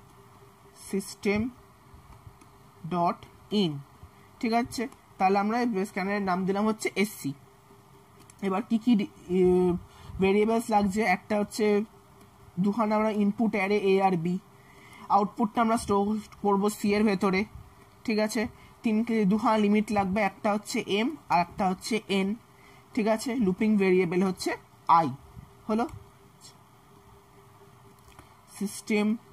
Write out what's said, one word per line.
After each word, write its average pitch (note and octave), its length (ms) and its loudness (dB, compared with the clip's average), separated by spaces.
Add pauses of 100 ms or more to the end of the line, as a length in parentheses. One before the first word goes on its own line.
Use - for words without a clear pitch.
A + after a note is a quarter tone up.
(880)
system G3+ 520 -4 (1500)
dot F3 260 -2 (420)
in, E3+ 100 0 (680)
ঠিক A3+ 220 -2
আছে? B3+ 220 -6 (340)
তাহলে G3 260 2
আমরা G#3+ 140 -2 (320)
স্ক্যানারের G3+ 400 -4
নাম F3+ 180 0
দিলাম G3 220 0
হচ্ছে A3 180 -4 (160)
এসসি। C#3+ 280 -6 (1160)
এবার F#3+ 220 -2
কী A#3 140 0
কী, A#3+ 100 4 (440)
এ, F#3 40 4 (840)
variables G#3+ 420 2 (100)
লাগছে, G3+ 260 2 (140)
একটা - 260 -6
হচ্ছে G#3+ 240 -2 (1000)
দুখানা G#3+ 340 0
আমরা A3 140 0 (120)
input G#3 360 0
array G3 180 0 (140)
A - 20 6 (140)
আর F#3+ 160 2
বি, F3+ 120 -2 (800)
আউটপুটটা G#3 500 0
আমরা A3+ 180 2
store G3+ 200 0 (420)
করবো G3+ 220 2 (100)
সি G#3+ 180 -4
এর G#3+ 140 2
ভেতরে, F#3+ 320 0 (640)
ঠিক G#3+ 220 0
আছে? G#3+ 160 -4 (400)
তিন, G#3+ 140 0 (340)
দুখানা A3 340 2
limit G#3 220 2 (100)
লাগবে, G3 220 -2 (100)
একটা - 260 -4
হচ্ছে G#3+ 220 -8 (220)
এম A#3 80 0 (240)
আর E3 140 4
একটা - 260 -6
হচ্ছে G3+ 240 -4 (240)
এন, F#3+ 80 0 (680)
ঠিক G#3+ 220 0
আছে? B3 140 -8 (160)
looping F#3 240 0 (120)
variable F#3 480 2
হচ্ছে F#3 220 -6 (480)
আই, E3 80 0 (640)
হলো। A3+ 160 0 (2750)
system G#3 500 -4 (260)